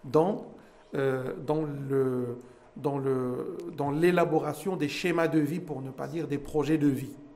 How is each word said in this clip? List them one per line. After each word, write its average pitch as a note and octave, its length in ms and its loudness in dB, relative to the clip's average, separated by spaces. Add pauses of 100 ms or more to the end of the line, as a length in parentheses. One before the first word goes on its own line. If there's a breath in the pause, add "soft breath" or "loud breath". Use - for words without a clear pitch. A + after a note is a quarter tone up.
dans, D#3 420 2 (480 loud breath)
euh, C3 400 -2 (120)
dans D#3 160 0
le, C3+ 760 0 (380 loud breath)
dans C#3 220 -2
le, C3 600 -2 (180)
dans C#3+ 140 0
l'élaboration E3+ 880 2
des D3 120 0
schémas E3 400 0
de D#3 120 4
vie, D3+ 200 0
pour C#3 220 -8
ne C3+ 80 -8
pas C#3 160 -8
dire D3 200 -6
des C#3+ 120 -2
projets D3 400 0
de D3 100 4
vie. A#2+ 280 -2 (200)